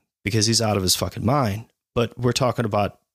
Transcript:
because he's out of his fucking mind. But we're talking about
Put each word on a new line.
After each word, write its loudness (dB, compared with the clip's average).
because 2
he's 2
out 0
of 0
his 2
fucking -4
mind. 0
But -2
we're 0
talking 0
about -2